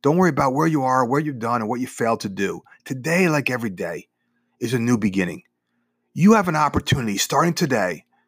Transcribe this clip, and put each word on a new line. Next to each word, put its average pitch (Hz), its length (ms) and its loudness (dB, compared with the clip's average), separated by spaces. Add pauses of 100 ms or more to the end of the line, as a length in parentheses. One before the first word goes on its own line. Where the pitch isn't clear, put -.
Don't 147 140 4
worry 180 140 6
about 139 240 0
where 156 120 2
you 151 160 0
are, 131 240 2
where 135 140 0
you've 147 180 -6
done, 117 220 -2
and 107 80 -4
what 123 120 -4
you 127 60 -4
failed 113 340 -2
to 107 80 -6
do. 95 340 -4 (220)
Today, 160 440 0
like 151 200 0
every 117 220 -4
day, 85 380 -8 (500)
is 117 160 -4
a 127 40 0
new 117 200 0
beginning. 95 440 -2 (720)
You 190 220 6
have 202 120 2
an 160 100 -2
opportunity 139 600 0
starting 160 380 0
today 110 500 -2 (240)